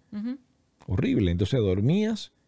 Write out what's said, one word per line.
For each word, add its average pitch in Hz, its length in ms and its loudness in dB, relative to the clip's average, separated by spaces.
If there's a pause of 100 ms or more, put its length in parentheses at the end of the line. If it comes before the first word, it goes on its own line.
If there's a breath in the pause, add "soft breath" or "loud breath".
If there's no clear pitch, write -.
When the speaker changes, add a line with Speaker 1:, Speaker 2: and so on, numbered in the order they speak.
(120)
Speaker 1:
Ujú. 233 260 -6 (480)
Speaker 2:
Horrible. 113 440 0
Entonces 104 300 0
dormías 143 720 0 (160)